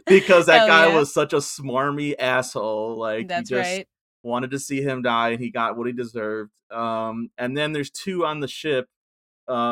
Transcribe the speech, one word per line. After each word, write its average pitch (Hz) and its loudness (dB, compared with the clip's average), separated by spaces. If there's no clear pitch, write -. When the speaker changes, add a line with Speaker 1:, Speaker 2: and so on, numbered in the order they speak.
Speaker 1:
Because 185 6
that 160 8
Speaker 2:
Hell - 4
Speaker 1:
guy 165 8
Speaker 2:
yeah. - 6
Speaker 1:
was 156 2
such 151 0
a 156 2
smarmy 143 -2
asshole, 113 -2
like, 113 -4
he 175 -4
Speaker 2:
That's - -
Speaker 1:
just 180 -4
Speaker 2:
right. - -16
Speaker 1:
wanted 123 -4
to 139 -4
see 135 -6
him 135 -2
die, 117 2
and 117 -4
he 117 -8
got 113 -4
what 117 -4
he 123 -4
deserved. 110 -8
Um, 113 -6
and 127 -6
then 151 -4
there's 147 -6
two 180 -4
on 151 -4
the 135 -6
ship, 135 -4
uh, 127 -4